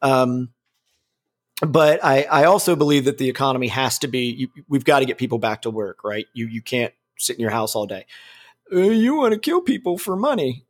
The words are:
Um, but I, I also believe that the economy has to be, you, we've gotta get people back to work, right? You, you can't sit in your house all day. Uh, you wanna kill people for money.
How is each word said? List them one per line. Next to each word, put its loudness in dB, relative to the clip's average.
Um, 2
but 4
I, 4
I 4
also 4
believe 2
that 0
the -2
economy -2
has -2
to -4
be, -4
you, -6
we've 0
gotta 4
get -4
people -4
back -4
to -6
work, -8
right? -6
You, -8
you -10
can't -4
sit -6
in -6
your 0
house -2
all -4
day. -10
Uh, 0
you 2
wanna 0
kill -2
people -4
for -6
money. -2